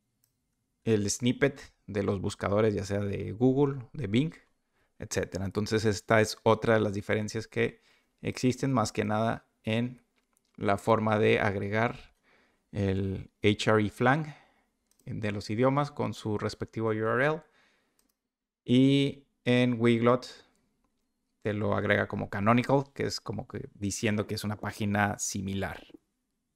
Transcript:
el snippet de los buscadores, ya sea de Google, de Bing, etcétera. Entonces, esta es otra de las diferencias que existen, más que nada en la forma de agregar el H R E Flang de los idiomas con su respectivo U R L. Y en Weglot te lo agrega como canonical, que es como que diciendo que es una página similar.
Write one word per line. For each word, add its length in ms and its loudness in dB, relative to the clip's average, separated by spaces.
el 240 2
snippet 640 -2
de 160 -4
los 180 -2
buscadores, 540 0
ya 100 -4
sea 160 -2
de 320 -6
Google, 640 0
de 120 -6
Bing, 280 0
etcétera. 480 -6
Entonces, 400 0
esta 340 2
es 220 0
otra 320 4
de 60 4
las 120 0
diferencias 560 -4
que 320 -4
existen, 540 -2
más 180 2
que 140 -2
nada 400 -2
en 400 -4
la 200 0
forma 400 2
de 200 4
agregar 760 -2
el 580 -2
H 280 4
R 140 4
E 60 -2
Flang 440 2
de 260 -8
los 200 -8
idiomas 400 0
con 240 -6
su 240 -4
respectivo 500 -6
U 40 0
R 340 0
L. 160 -2
Y 600 4
en 340 2
Weglot 480 4
te 100 -2
lo 240 -2
agrega 320 0
como 220 -6
canonical, 640 2
que 100 -4
es 160 -6
como 260 -10
que 280 -12
diciendo 520 -2
que 80 -6
es 100 -6
una 120 -4
página 640 -2
similar. 680 -6